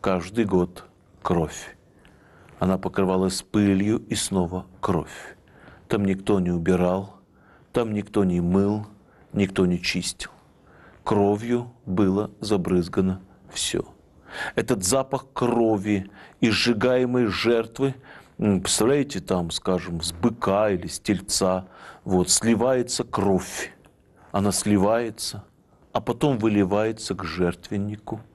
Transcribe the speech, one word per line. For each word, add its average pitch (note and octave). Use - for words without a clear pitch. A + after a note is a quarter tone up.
Каждый F#2+
год F#2
кровь. -
Она F#2+
покрывалась F#2+
пылью G2+
и A2+
снова F#2
кровь. -
Там G#2
никто G2
не F2
убирал, F2+
там A2+
никто G#2
не F2
мыл, G2+
никто F#2+
не F2
чистил. -
Кровью A2
было G2
забрызгано F#2
все. -
Этот A2
запах C3+
крови A2
и A2+
сжигаемой B2
жертвы, A2+
м, G2+
представляете, A#2+
там, F2
скажем, F2
с F2
быка G#2+
или F2+
с -
тельца, F#2
вот, F#2
сливается A#2+
кровь. -
Она G2
сливается, G#2+
а -
потом C3
выливается G#2
к F#2
жертвеннику. G2